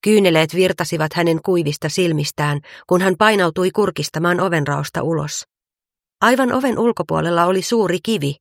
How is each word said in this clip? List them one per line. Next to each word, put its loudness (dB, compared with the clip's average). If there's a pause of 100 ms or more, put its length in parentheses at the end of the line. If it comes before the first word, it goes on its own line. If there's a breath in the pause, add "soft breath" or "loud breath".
Kyyneleet 4
virtasivat -2
hänen 0
kuivista -2
silmistään, -2 (260 loud breath)
kun 2
hän 2
painautui 2
kurkistamaan -2
ovenraosta -2
ulos. -4 (760)
Aivan 2
oven 0
ulkopuolella 0
oli 0
suuri 0
kivi. -2